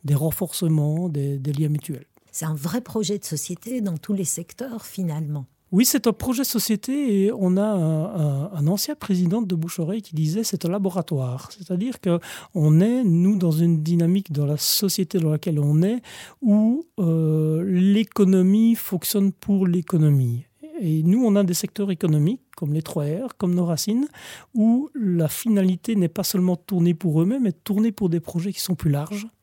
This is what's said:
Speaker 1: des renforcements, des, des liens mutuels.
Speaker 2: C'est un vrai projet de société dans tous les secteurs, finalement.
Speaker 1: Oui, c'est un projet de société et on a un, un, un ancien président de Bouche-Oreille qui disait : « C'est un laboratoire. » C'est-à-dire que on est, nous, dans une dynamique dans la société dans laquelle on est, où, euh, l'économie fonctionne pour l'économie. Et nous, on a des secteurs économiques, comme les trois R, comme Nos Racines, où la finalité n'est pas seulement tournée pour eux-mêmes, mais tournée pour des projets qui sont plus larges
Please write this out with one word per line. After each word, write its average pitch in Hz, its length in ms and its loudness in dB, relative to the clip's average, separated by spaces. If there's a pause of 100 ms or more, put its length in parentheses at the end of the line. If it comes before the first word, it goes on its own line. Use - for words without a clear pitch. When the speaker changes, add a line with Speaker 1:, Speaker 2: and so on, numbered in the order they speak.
Speaker 1:
des 147 140 0
renforcements, 160 920 -2
des, 139 300 -4
des 139 140 -6
liens 151 160 0
mutuels. 147 380 -6 (260)
Speaker 2:
C'est - 140 -8
un 156 80 -4
vrai 165 260 -4
projet 208 380 -4
de 202 60 -12
société 190 560 -8
dans 180 180 -4
tous - 160 -4
les 190 100 -2
secteurs, 226 600 -8
finalement. 151 640 -6 (260)
Speaker 1:
Oui, 202 120 4
c'est - 220 0
un 226 60 2
projet 247 300 -2
de 254 40 0
société 226 800 0
et 208 80 2
on 185 240 2
a 202 80 2
un, 160 400 0
un, 147 480 -2
un 147 160 0
ancien 208 260 -2
président 185 480 0
de 185 140 -2
Bouche-Oreille 170 460 -4
qui 165 120 -16
disait : « 160 300 0
C'est 185 200 -6
un 165 40 0
laboratoire. » 165 920 -4
C'est-à-dire 190 420 -4
que 170 200 0 (340)
on 156 260 6
est, 240 220 2
nous, 185 340 4
dans 175 140 2
une 160 320 2
dynamique 170 480 0
dans 143 160 -2
la 151 100 0
société - 600 -2
dans 160 120 2
laquelle 156 280 -2
on 147 240 4
est, 226 180 0 (420)
où, 226 440 4 (140)
euh, 160 680 2
l'économie 196 1080 4
fonctionne 196 560 -2
pour 196 340 0
l'économie. 151 800 2 (360)
Et 156 220 0
nous, 208 220 4
on 208 100 4
a 202 80 4
des 180 120 0
secteurs 202 360 -4
économiques, 160 520 0 (140)
comme 147 160 -4
les 156 100 -2
trois 151 240 -6
R, 185 300 -6
comme 180 200 0
Nos 180 100 0
Racines, 208 400 -2 (480)
où 240 400 2
la 180 340 0
finalité 202 680 0
n'est 180 100 2
pas 165 180 -4
seulement 180 300 0
tournée 175 400 0
pour 160 260 0
eux-mêmes, 233 220 0
mais 202 100 0
tournée 214 380 0
pour 202 200 -2
des 165 100 0
projets 175 320 -6
qui - 80 -10
sont 180 160 -2
plus 156 160 0
larges 190 340 -4 (160)